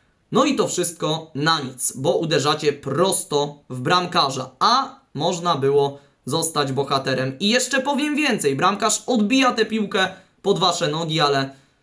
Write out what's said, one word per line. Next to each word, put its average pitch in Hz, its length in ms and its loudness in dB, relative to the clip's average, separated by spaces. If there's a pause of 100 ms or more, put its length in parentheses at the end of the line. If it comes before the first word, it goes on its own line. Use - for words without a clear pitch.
(320)
No 233 120 4
i 254 120 0
to 214 120 0
wszystko 160 640 -4
na 160 260 0
nic, - 360 -4
bo 156 200 0
uderzacie 151 560 0
prosto 147 840 -2 (120)
w 127 100 -8
bramkarza, 160 800 0
a 247 420 0 (140)
można 170 420 0
było 139 420 2 (280)
zostać 143 460 0
bohaterem. 135 680 -2
I 202 100 0
jeszcze 247 320 2
powiem 285 360 -2
więcej, 214 400 0
bramkarz 196 500 0
odbija 247 460 2
tę 226 140 0
piłkę 208 420 -2 (340)
pod 185 160 2
wasze 170 300 2
nogi, 160 320 -2
ale 139 340 0 (280)